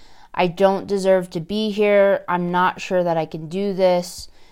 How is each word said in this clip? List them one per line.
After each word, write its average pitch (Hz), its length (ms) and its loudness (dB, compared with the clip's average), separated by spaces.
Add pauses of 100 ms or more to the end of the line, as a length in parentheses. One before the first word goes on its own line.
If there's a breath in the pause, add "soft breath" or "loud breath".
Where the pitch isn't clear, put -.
(320 soft breath)
"I 180 140 0
don't 190 400 0
deserve 190 440 2
to 175 100 -6
be 208 320 -4
here," 202 560 2
"I'm 175 240 -2
not 180 280 0
sure 180 220 0
that 165 160 0
I 156 80 -2
can 160 220 -12
do 190 260 -4
this," 180 540 0 (240 soft breath)